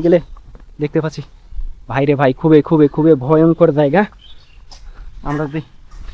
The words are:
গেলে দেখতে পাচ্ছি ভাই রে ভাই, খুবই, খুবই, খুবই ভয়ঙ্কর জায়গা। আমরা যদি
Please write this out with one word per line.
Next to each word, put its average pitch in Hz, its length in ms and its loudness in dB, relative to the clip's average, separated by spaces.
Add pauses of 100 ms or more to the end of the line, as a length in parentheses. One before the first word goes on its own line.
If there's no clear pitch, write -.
গেলে 170 140 4 (640)
দেখতে 147 200 -4
পাচ্ছি 151 180 -8 (720)
ভাই 131 140 -2
রে 143 160 2
ভাই, 135 100 4 (100)
খুবই, 156 280 6
খুবই, 151 260 4
খুবই 160 180 4 (120)
ভয়ঙ্কর 160 540 2
জায়গা। 151 240 0 (1300)
আমরা 147 200 -4
যদি 151 120 -8 (520)